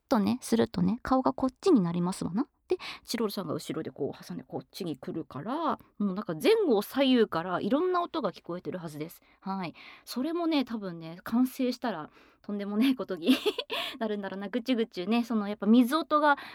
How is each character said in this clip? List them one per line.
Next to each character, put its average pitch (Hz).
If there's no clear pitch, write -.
と 233
ね、 208
す -
る 226
と -
ね、 190
顔 262
が 262
こ 262
っ 262
ち 392
に 269
な 175
り 175
ま 175
す -
わ 165
な。 226
で、 370
チ -
ロ 226
ル 202
さ 196
ん 160
が 143
後 160
ろ 156
で -
こ -
う -
挟 -
ん 175
で -
こ -
っ -
ち -
に 156
来 -
る 160
か -
ら、 269
も 208
う -
な 196
ん -
か 175
前 160
後 214
左 -
右 254
か 165
ら 180
い 202
ろ 277
ん 370
な 349
音 339
が 196
聞 -
こ 170
え 180
て 151
る 185
は 170
ず 151
で 151
す。 -
は 190
い。 147
そ -
れ 330
も 339
ね、 285
多 233
分 185
ね、 165
完 254
成 254
し 254
た 233
ら 160
と -
ん 208
で 202
も 208
ね 254
え 262
こ 190
と 185
に 180
<laughs> 453
な 226
る 208
ん 202
だ 196
ろ 190
う -
な。 202
ぐ 247
ち 254
ゅ -
ぐ 220
ち 180
ゅ -
ね、 233
そ 233
の 208
や 208
っ -
ぱ 196
水 240
音 302
が、 294